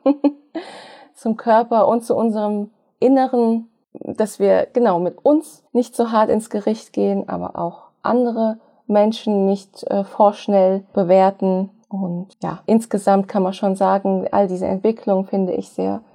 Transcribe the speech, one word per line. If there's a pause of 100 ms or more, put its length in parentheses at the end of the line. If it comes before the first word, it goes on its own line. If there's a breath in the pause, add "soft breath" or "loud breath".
<laughs>
zum
Körper
und
zu
unserem (280)
Inneren, (260)
dass
wir,
genau,
mit
uns (100)
nicht
so
hart
ins
Gericht
gehen,
aber
auch (180)
andere (280 soft breath)
Menschen
nicht,
äh,
vorschnell (100)
bewerten. (200)
Und (140)
ja,
insgesamt
kann
man
schon
sagen,
all
diese
Entwicklung
finde
ich
sehr (140 soft breath)